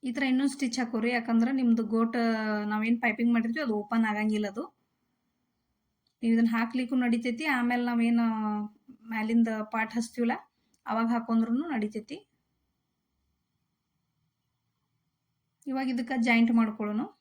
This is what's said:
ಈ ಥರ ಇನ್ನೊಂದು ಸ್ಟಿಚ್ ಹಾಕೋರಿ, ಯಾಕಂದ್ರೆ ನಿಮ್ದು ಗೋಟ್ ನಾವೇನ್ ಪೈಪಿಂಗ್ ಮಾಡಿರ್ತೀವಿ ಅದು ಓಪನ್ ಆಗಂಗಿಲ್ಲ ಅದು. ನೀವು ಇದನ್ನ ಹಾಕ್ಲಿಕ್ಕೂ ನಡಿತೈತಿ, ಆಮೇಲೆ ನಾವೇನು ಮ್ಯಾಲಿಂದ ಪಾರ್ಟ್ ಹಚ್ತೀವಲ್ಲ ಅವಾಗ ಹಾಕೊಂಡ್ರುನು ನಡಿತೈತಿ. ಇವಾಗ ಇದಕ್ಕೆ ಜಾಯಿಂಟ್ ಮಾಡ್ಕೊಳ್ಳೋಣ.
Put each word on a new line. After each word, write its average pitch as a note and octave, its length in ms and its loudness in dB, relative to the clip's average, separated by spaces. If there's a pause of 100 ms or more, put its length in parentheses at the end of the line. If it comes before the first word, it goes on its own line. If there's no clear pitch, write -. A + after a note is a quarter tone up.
ಈ C4 80 -6
ಥರ C4+ 120 -2
ಇನ್ನೊಂದು C4+ 300 2
ಸ್ಟಿಚ್ B3+ 260 -4
ಹಾಕೋರಿ, A#3 320 0
ಯಾಕಂದ್ರೆ A#3 400 2
ನಿಮ್ದು A#3 320 2
ಗೋಟ್ A3+ 340 0 (480)
ನಾವೇನ್ A3 360 0
ಪೈಪಿಂಗ್ A#3 320 2
ಮಾಡಿರ್ತೀವಿ A#3 300 0
ಅದು A3+ 120 0
ಓಪನ್ A3 300 0
ಆಗಂಗಿಲ್ಲ G#3+ 420 0
ಅದು. G#3 160 -8 (1600)
ನೀವು A3+ 100 4
ಇದನ್ನ A3+ 180 4
ಹಾಕ್ಲಿಕ್ಕೂ A#3+ 440 -2
ನಡಿತೈತಿ, B3 500 0
ಆಮೇಲೆ B3 380 0
ನಾವೇನು A#3 420 2 (840)
ಮ್ಯಾಲಿಂದ A3+ 380 2 (140)
ಪಾರ್ಟ್ A3 320 -6
ಹಚ್ತೀವಲ್ಲ A#3 380 -2 (540)
ಅವಾಗ A3+ 220 -2
ಹಾಕೊಂಡ್ರುನು A#3 640 0
ನಡಿತೈತಿ. G#3+ 480 -6 (3500)
ಇವಾಗ C4 220 -4
ಇದಕ್ಕೆ B3 320 -2
ಜಾಯಿಂಟ್ A#3 300 4
ಮಾಡ್ಕೊಳ್ಳೋಣ. G#3+ 500 0 (200)